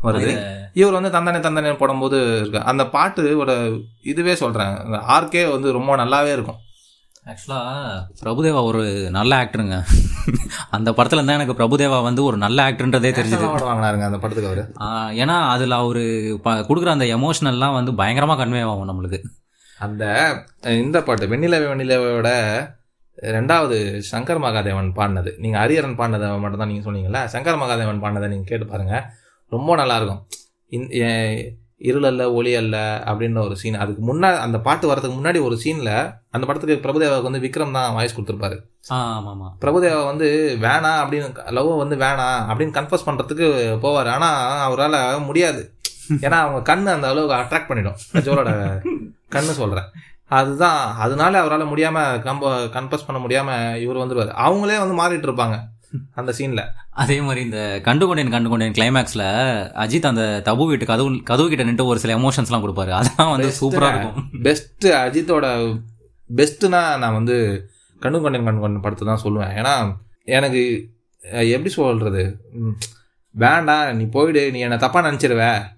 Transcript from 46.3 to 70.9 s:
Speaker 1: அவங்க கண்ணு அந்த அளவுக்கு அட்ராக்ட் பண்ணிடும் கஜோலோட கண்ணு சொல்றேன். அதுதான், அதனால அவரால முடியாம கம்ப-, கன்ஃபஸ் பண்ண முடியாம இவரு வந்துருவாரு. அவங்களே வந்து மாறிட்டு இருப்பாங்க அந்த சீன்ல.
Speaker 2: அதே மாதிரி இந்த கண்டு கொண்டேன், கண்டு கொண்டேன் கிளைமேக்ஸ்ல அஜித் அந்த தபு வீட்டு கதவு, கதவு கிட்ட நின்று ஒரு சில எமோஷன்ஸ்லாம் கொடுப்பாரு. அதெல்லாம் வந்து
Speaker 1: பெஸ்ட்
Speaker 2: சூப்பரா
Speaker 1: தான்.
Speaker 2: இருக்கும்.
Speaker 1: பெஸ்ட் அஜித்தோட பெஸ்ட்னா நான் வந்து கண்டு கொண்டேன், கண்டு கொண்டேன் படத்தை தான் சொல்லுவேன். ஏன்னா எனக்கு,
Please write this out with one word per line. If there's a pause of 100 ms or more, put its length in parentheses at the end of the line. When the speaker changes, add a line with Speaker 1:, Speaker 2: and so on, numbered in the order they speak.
Speaker 1:
அவங்க
கண்ணு
அந்த
அளவுக்கு
அட்ராக்ட்
பண்ணிடும் (180)
கஜோலோட (520)
கண்ணு
சொல்றேன். (360)
அதுதான்,
அதனால
அவரால
முடியாம
கம்ப-,
கன்ஃபஸ்
பண்ண
முடியாம
இவரு
வந்துருவாரு.
அவங்களே
வந்து
மாறிட்டு
இருப்பாங்க (520)
அந்த
சீன்ல. (280)
Speaker 2:
அதே
மாதிரி
இந்த
கண்டு
கொண்டேன்,
கண்டு
கொண்டேன்
கிளைமேக்ஸ்ல (520)
அஜித்
அந்த
தபு
வீட்டு
கதவு,
கதவு
கிட்ட
நின்று
ஒரு
சில
எமோஷன்ஸ்லாம்
கொடுப்பாரு.
அதெல்லாம்
வந்து
Speaker 1:
பெஸ்ட்
Speaker 2:
சூப்பரா
Speaker 1:
தான்.
Speaker 2:
இருக்கும். (120)
Speaker 1:
பெஸ்ட்
அஜித்தோட (920)
பெஸ்ட்னா
நான்
வந்து (300)
கண்டு
கொண்டேன்,
கண்டு
கொண்டேன்
படத்தை
தான்
சொல்லுவேன்.
ஏன்னா (280)
எனக்கு, (440)